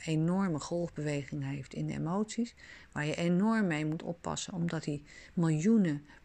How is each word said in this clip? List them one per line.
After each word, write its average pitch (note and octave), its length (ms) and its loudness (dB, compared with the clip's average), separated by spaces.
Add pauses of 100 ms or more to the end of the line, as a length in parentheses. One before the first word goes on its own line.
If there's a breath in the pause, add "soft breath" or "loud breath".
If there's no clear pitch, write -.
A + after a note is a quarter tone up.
enorme E3 540 2
golfbeweging D3 840 -4
heeft C3+ 300 -6
in D3+ 120 -2
de D3+ 60 -2
emoties, F#3+ 600 -2 (380 loud breath)
waar D3 140 -4
je D3+ 80 0
enorm G3 520 2
mee D#3 200 0
moet D#3 160 -2
oppassen, - 500 -6
omdat E3+ 320 -2
hij D3 180 -4 (320 loud breath)
miljoenen E3 720 4 (180 loud breath)